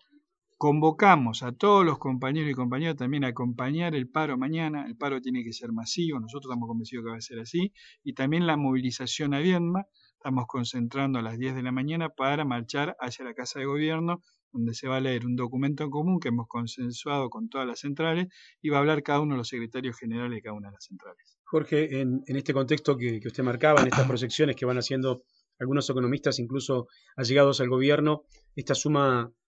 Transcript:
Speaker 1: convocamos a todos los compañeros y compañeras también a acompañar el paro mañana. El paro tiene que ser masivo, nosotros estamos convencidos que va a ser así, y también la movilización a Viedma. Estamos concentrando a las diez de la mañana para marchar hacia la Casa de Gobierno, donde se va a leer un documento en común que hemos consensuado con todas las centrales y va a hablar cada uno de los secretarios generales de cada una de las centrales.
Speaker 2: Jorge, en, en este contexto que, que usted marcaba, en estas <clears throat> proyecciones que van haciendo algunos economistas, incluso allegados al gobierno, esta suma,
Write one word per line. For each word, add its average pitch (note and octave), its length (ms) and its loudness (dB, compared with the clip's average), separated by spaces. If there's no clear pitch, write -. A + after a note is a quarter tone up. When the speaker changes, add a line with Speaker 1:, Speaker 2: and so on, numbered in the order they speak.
Speaker 1:
convocamos D3+ 840 6
a B2 120 -6
todos G3 320 6
los D3 140 2
compañeros C#3 520 -2
y - 20 -2
compañeras C3 440 -2
también C3+ 260 -2
a C3 40 0
acompañar B2+ 680 -2
el B2+ 140 -2
paro D3+ 280 -2
mañana. D3+ 500 -2
El A#2 100 -12
paro C3+ 240 -4
tiene B2+ 200 -4
que A#2 120 -8
ser A#2 180 -10
masivo, C3+ 480 -4
nosotros C3 320 -10
estamos A#2+ 160 -4
convencidos A2+ 380 -8
que A#2 60 -8
va A2+ 60 -8
a A2+ 40 -14
ser A#2 180 -12
así, E3+ 320 -4
y C#3 100 -8
también D#3 320 0
la D#3+ 120 2
movilización C3 760 -2
a C#3 60 0
Viedma. F3+ 460 2
Estamos C3 340 -2
concentrando B2+ 720 -2
a - 20 -2
las A2+ 160 -4
diez C3 160 -4
de C3 80 -6
la B2+ 100 -4
mañana D3+ 380 -2
para C#3+ 360 0
marchar C3+ 540 -2
hacia B2 260 -8
la A#2+ 100 -10
Casa B2+ 240 -8
de C3+ 60 -4
Gobierno, D#3+ 580 -2
donde A#2 220 -2
se C3+ 140 -8
va C3 100 0
a C3 40 0
leer B2+ 220 -2
un B2 120 -2
documento C3 480 -2
en C#3+ 80 -4
común E3 280 0
que C3 100 -2
hemos A#2 180 -2
consensuado B2 840 -4
con A2 180 -8
todas C3+ 200 -4
las A#2 140 -8
centrales D#3+ 480 -2
y D3+ 100 -4
va D3 80 4
a - 20 6
hablar D3 240 4
cada D3 160 2
uno D3 160 0
de B2 40 -2
los A#2 100 -6
secretarios A#2+ 500 -6
generales A#2+ 320 -4
de G#2+ 100 -8
cada G#2+ 140 -10
una G2+ 140 -12
de G2 40 -18
las - 120 -20
centrales. - 580 -20
Speaker 2:
Jorge, D3+ 580 0
en, C3 240 0
en C3 120 -4
este C#3 160 0
contexto C3+ 440 2
que, A#2 220 -2
que G#2 80 -10
usted C3 160 -4
marcaba, C3+ 380 6
en B2 60 6
estas B2+ 200 4
<clears throat> - 0 -
proyecciones B2+ 480 0
que B2+ 100 -4
van B2 140 0
haciendo C3 420 -2
algunos C3+ 320 0
economistas, B2+ 480 0
incluso B2+ 480 -2
allegados C3+ 460 4
al B2 80 2
gobierno, D3 540 4
esta C3+ 180 -2
suma, C3+ 580 2